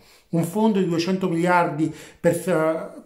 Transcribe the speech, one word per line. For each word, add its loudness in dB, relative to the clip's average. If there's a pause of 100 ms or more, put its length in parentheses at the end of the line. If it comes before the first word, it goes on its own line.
(320)
un 0
fondo 2
di 2
duecento -2
miliardi 0 (240)
per, 2 (120)
eh, -2